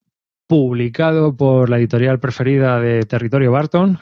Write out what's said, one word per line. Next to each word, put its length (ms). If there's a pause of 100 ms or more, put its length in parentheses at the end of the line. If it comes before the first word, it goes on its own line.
(460)
publicado 880
por 340
la 80
editorial 400
preferida 640
de 240
Territorio 480
Barton, 500